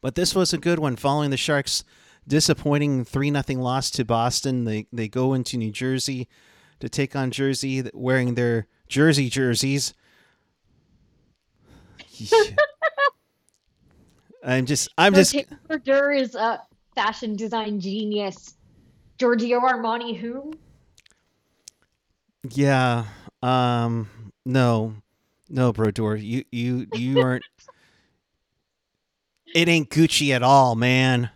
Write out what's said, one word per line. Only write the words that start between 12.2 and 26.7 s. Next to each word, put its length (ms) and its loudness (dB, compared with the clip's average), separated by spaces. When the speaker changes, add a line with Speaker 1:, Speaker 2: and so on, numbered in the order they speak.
Speaker 1:
I'm 240 0
just, 220 -2
I'm 180 6
Speaker 2:
So 40 10
Speaker 1:
just 140 6
Speaker 2:
Taylor 500 -6
Durr 300 2
is 220 0
a 260 -2
fashion 420 -4
design 460 -4
genius. 720 -6
Giorgio 420 2
Armani, 580 -2
who? 360 -10
Speaker 1:
Yeah. 540 2
Um. 680 0
No. 500 2
No, 240 2
Brodeur. 420 0
You, 360 -6
you, 420 -4